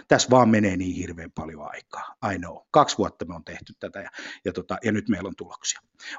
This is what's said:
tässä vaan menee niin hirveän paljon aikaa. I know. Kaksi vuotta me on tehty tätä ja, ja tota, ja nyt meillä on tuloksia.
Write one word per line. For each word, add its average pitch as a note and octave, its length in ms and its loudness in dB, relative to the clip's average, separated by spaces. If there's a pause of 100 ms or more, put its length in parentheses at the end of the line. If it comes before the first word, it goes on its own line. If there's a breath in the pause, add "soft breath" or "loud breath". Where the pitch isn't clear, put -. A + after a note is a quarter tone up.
tässä B2 220 4
vaan B2 180 8
menee G#2 280 4
niin F#2 180 -2
hirveän E2+ 400 -10
paljon D#2 380 -12
aikaa. - 420 -14 (180)
I F#2 60 -6
know. E2+ 180 -12 (140)
Kaksi - 280 6
vuotta - 260 -2
me E2+ 100 -10
on E2 100 -14
tehty - 360 -18
tätä F#2+ 200 -12
ja, F2 100 -14 (340 loud breath)
ja F#2 80 -4
tota, F#2 320 -6
ja G#2+ 80 0
nyt G#2 160 -2
meillä G2 200 -2
on E2+ 80 -12
tuloksia. - 440 -8 (380 loud breath)